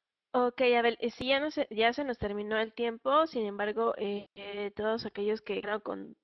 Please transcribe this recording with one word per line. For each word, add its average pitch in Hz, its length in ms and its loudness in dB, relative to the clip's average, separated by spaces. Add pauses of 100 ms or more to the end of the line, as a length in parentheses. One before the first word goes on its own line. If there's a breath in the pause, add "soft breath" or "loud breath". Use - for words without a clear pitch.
(340)
Ok, 247 280 2 (160)
Abel, 233 200 4
eh, 240 120 -2
sí, 247 160 -8
ya 277 140 4
no 302 100 0
se, - 200 -2
ya 226 220 4
se 294 120 -4
nos 254 120 -2
terminó 208 420 -2
el 220 140 -2
tiempo, 262 540 2
sin 247 180 -4
embargo, 208 540 0
eh, 202 360 -4
eh, 202 400 -8
todos 220 300 -2
aquellos 214 380 -2
que 190 180 -4
quedaron 208 220 -4
con - 420 -8